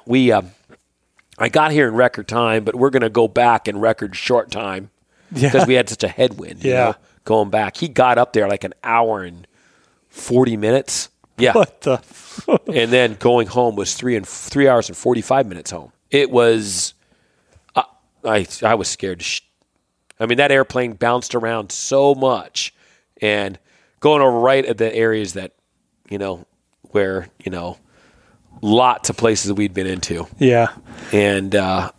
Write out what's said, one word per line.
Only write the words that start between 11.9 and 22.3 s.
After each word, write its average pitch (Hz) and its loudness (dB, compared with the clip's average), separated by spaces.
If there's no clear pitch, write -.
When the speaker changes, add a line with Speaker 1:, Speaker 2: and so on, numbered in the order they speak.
Speaker 2:
f- - -12
Speaker 1:
And 120 0
then 120 4
going 120 2
home 120 0
was 101 -4
three 123 -2
and, 98 -4
three - 0
hours 123 2
and 85 -14
forty-five 127 0
minutes 87 -14
home. 80 -14
It 139 2
was, 113 2
I, 131 0
I, 107 0
I 113 2
was 98 -2
scared 92 -8
to 82 -12
sh-, - -8
I 113 -2
mean, 120 0
that 143 4
airplane 127 0
bounced 120 -2
around 113 -4
so 139 0
much 131 -4